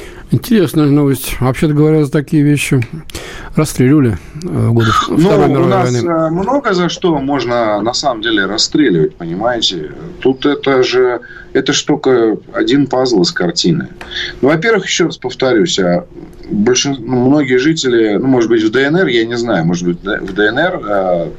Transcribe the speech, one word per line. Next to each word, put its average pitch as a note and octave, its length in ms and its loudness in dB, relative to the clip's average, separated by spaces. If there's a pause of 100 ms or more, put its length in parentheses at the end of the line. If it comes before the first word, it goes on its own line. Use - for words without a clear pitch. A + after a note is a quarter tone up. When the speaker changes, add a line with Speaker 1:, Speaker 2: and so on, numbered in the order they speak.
(320)
Speaker 1:
Интересная D#3+ 560 2
новость. C#3 520 0
Вообще-то C3+ 340 0
говоря, D3+ 300 4
за C3+ 80 -4
такие D3+ 320 0
вещи C#3+ 420 2 (680)
расстреливали, C3 640 2 (260)
э, F#3 40 -8
в A2+ 260 0
годы A2+ 140 2 (200)
Speaker 2:
Ну, - 100 0
Speaker 1:
Второй F#3+ 280 4
Speaker 2:
у C#3 40 2
Speaker 1:
мировой C#3 200 2
Speaker 2:
нас, F#3 220 2
Speaker 1:
войны. - 180 -2
Speaker 2:
э, D#3+ 220 0
много G#3+ 420 0
за F3 160 0
что E3 300 0
можно A#2+ 640 -2
на A#2 120 -2
самом A#2+ 280 -2
деле G#2+ 240 0
расстреливать, G2 720 0
понимаете? F#2 760 -4 (280)
Тут C3 260 0
это C#3+ 380 2
же, B2 380 0 (320)
это C3+ 180 0
ж - 120 -2
только A#2+ 540 2 (160)
один B2+ 340 2
пазл B2+ 340 0
из E2+ 100 0
картины. F2 560 -2 (540)
Ну, C3 80 2
во-первых, F#3+ 380 0
еще - 180 0
раз - 120 -6
повторюсь, A2 600 0
а F2 260 0 (440)
большин-, B2+ 500 0
ну, B2 280 0
многие C3+ 300 2
жители, B2 600 2
ну, B2+ 100 0
может B2 220 2
быть, A2+ 140 2
в A2 80 2
Д B2+ 100 2
Н D3 160 2
Р, F#3+ 100 2
я A#2 180 0
не A#2+ 120 -4
знаю, A2 280 0
может F2 200 -2
быть, F2 180 -2
в F#2+ 300 -6
Д G2+ 140 0
Н A2+ 100 0
Р, E3+ 280 -2
э, F#2 540 -2